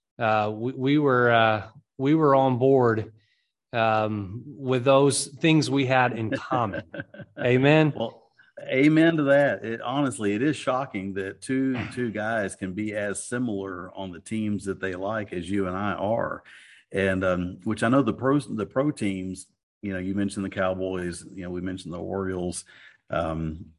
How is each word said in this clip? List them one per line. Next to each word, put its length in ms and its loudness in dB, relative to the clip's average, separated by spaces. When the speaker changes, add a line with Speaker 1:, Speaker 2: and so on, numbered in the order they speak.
Speaker 1:
uh, 340 2
we, 200 -6
we 260 2
were, 320 4
uh, 320 4
we 160 2
were 200 6
on 240 4
board, 540 4
um, 760 0
with 380 -2
those 420 6
things 440 2
we 160 2
had 320 4
in 120 -2
common. 520 -2
Speaker 2:
<laughs> 260 -20
Speaker 1:
Amen. 580 4
Speaker 2:
Well, 340 -10
amen 500 4
to 60 2
that. 400 2
It, 160 -6
honestly, 540 -2
it 80 -2
is 140 0
shocking 580 -4
that 260 -8
two, 380 -2
two 160 -2
guys 460 -4
can 160 -8
be 220 -4
as 320 -4
similar 680 -6
on 180 -8
the 80 -14
teams 440 -4
that 160 -4
they 140 -4
like 380 -6
as 180 -6
you 160 0
and 100 -4
I 160 -4
are. 500 -2
And, 320 2
um, 400 0
which 180 -2
I 60 2
know 140 2
the 100 0
pros, 360 0
the 180 -6
pro 240 -2
teams, 560 -6
you 100 -4
know, 80 -4
you 140 -4
mentioned 300 -2
the 60 -6
Cowboys, 840 -4
you 120 -12
know, 60 -8
we 100 -6
mentioned 340 -8
the 60 -8
Orioles. 640 -4
Um, 580 -4